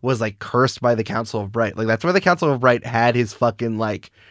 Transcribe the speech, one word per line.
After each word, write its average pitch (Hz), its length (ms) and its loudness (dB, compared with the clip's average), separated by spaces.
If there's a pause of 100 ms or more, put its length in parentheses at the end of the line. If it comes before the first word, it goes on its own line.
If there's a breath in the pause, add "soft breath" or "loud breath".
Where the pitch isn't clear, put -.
was, 127 180 0
like, 107 200 -6
cursed - 420 0
by 120 140 2
the 110 80 -2
Council 110 360 -4
of 98 120 -6
Bright. 110 260 -2
Like, 113 80 -2
that's 113 180 0
where 175 80 0
the 190 100 2
Council 175 300 2
of 131 80 0
Bright 123 240 4
had 120 300 2
his 120 200 0
fucking, 113 440 -2
like, 107 320 -4 (220 soft breath)